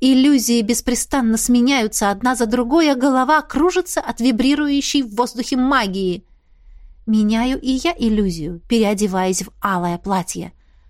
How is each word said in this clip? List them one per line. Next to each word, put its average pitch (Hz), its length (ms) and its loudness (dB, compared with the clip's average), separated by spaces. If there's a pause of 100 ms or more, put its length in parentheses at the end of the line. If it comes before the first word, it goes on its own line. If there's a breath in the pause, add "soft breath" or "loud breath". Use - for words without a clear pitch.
Иллюзии 262 640 4
беспрестанно 233 760 -2
сменяются 240 720 2
одна 233 260 -2
за 233 100 0
другой, 254 460 2
а - 20 2
голова 262 480 2
кружится 349 580 -2
от - 200 -10
вибрирующей 277 800 0
в 208 140 -8
воздухе 240 400 -4
магии. 196 680 -2 (800)
Меняю 220 540 0
и 254 100 -4
я 339 260 -2
иллюзию, 180 640 -2
переодеваясь 196 840 0
в - 80 -12 (120)
алое 175 360 -2
платье. 175 560 -6 (360)